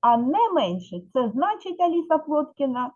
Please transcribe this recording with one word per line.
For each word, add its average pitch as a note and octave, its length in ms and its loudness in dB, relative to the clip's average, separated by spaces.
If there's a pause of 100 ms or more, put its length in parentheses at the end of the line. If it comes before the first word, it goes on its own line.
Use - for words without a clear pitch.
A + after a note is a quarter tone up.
а A#3+ 160 4
не F#4 340 0
менше, F3+ 500 -2 (120)
це B3 160 0
значить, F4+ 500 -4
Аліса E4 380 2
Плоткіна C#4+ 800 -2